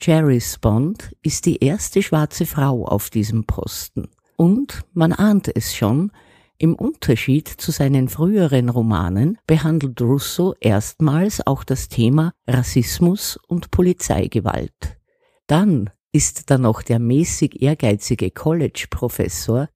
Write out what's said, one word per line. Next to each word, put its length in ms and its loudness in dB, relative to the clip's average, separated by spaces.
Jerry 380 4
Spond 800 -2
ist 240 -4
die 120 2
erste 440 0
schwarze 460 -2
Frau 400 0
auf 240 -2
diesem 320 0
Posten. 640 -8
Und 460 2
man 220 2
ahnt 420 0
es 200 -4
schon, 360 0
im 160 2
Unterschied 760 -2
zu 220 -8
seinen 400 0
früheren 600 2
Romanen 760 0
behandelt 560 0
Russo 580 0
erstmals 840 0
auch 180 0
das 260 -4
Thema 420 2
Rassismus 1000 0
und 220 -4
Polizeigewalt. 1300 -2
Dann 460 2
ist 380 -2
da 80 4
noch 240 2
der 160 0
mäßig 640 0
ehrgeizige 720 0
College-Professor 1400 -2